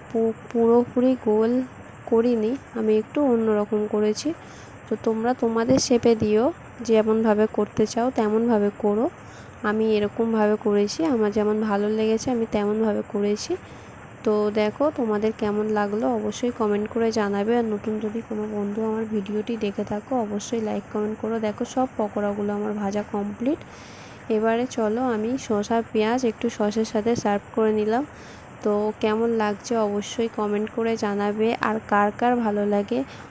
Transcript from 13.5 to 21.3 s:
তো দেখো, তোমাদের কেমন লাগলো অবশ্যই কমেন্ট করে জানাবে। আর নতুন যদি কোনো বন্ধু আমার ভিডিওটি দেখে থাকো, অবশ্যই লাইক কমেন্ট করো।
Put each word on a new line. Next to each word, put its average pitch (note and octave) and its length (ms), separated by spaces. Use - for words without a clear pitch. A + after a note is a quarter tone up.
তো G#3+ 120
দেখো, G#3+ 380
তোমাদের A3 420
কেমন G#3+ 380
লাগলো G#3 400
অবশ্যই G#3+ 420
কমেন্ট G#3 360
করে A3+ 220
জানাবে। G#3 460
আর A#3 120
নতুন G#3+ 320
যদি G#3+ 220
কোনো G#3+ 260
বন্ধু G#3 340
আমার A3 220
ভিডিওটি G#3+ 520
দেখে G#3 280
থাকো, G#3 340
অবশ্যই G#3+ 440
লাইক G#3 260
কমেন্ট G#3+ 300
করো। A3 200